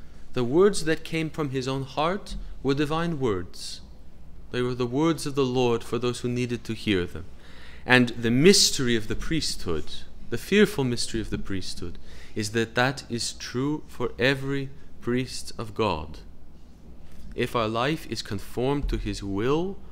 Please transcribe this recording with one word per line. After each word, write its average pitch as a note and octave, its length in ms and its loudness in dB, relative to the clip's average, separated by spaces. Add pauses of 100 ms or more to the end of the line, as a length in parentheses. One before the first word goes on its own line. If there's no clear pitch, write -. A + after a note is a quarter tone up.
(340)
the B2 100 2
words E3+ 400 6
that D#3 200 2
came D#3+ 260 -2
from D3+ 200 -2
his B2+ 160 -2
own C3+ 160 0
heart E3 540 -2 (260)
were C#3 120 4
divine D#3 440 2
words. G2 640 -2 (720)
They B2 100 0
were B2+ 120 0
the B2 120 0
words C#3+ 400 2
of C#3+ 80 -4
the C#3 100 4
Lord B2 380 4
for - 160 -2
those A#2+ 220 0
who B2 80 0
needed A#2+ 360 0
to A2+ 100 -2
hear F#2+ 320 2
them. D#2+ 180 -6 (640)
And B2 240 8
the A#2 200 0
mystery C3+ 640 6
of G#2+ 140 0
the A2+ 80 0
priesthood, - 720 0 (440)
the A#2 80 0
fearful G3 460 4
mystery A#2 360 0
of G2 100 -4
the - 80 0
priesthood, - 600 -2 (380)
is G#2+ 140 -2
that A2+ 240 0
that C3 340 2
is A#2+ 240 -4
true C#3+ 560 -4
for - 300 -4
every C3+ 500 0 (320)
priest B2+ 580 -2
of G#2+ 160 -6
God. D#2+ 440 0 (1160)
If B2 220 -2
our A2 120 2
life B2+ 400 -2
is A2+ 140 -4
conformed C3 680 -2
to A#2 80 0
his G#2 240 -4
will, C3+ 560 0 (140)